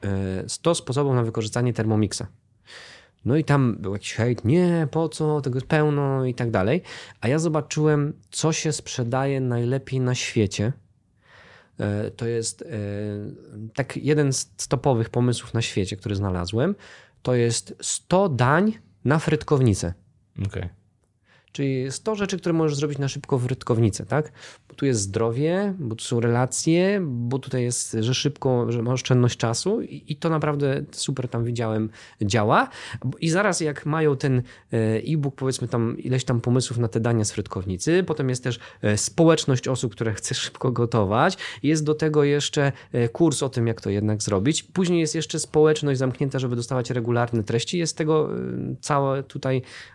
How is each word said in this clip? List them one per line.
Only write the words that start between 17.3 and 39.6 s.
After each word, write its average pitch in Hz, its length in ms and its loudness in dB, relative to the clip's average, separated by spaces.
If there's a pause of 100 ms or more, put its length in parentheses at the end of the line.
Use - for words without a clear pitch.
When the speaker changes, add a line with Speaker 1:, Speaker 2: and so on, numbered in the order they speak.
Speaker 1:
jest 117 460 0
sto - 480 0
dań 147 440 4 (320)
na 151 140 4
frytkownicę. 131 760 2 (540)
Speaker 2:
Okej. 92 220 -6 (800)
Speaker 1:
Czyli 135 400 -2
sto 220 240 -4
rzeczy, 196 220 -2
które 170 160 -2
możesz 156 240 2
zrobić 147 200 -2
na 139 100 -2
szybko 139 300 -2
w 120 60 0
frytkownicę, 117 640 2
tak? 151 260 0 (380)
Bo - 60 -20
tu - 100 -4
jest 120 160 2
zdrowie, 131 800 0
bo 113 160 -4
tu - 80 -12
są 120 160 -2
relacje, 160 840 2
bo 123 360 -2
tutaj 127 240 -4
jest, 120 360 -4
że 117 140 2
szybko, 127 580 0
że 120 100 0
ma 120 100 0
oszczędność 123 460 4
czasu 151 440 0
i, - 260 -12
i 151 80 -6
to 170 140 -4
naprawdę 147 640 0
super 131 380 -6
tam 117 140 -2
widziałem 110 460 -2 (320)
działa. 113 480 2 (500)
I 165 100 0
zaraz 185 320 2
jak 147 240 -4
mają 151 320 2
ten, 135 200 2
e, - 400 -4 (300)
e-book, 143 280 -2
powiedzmy 131 320 -4
tam 117 300 -2
ileś 127 260 -2
tam 120 180 0
pomysłów 123 360 0
na 120 100 0
te 117 120 -2
dania 113 260 2
z - 60 -2
frytkownicy, 98 720 -2
potem 147 260 -2
jest 123 140 -4
też, 123 160 -2 (220)
e, 104 160 2
społeczność 160 680 4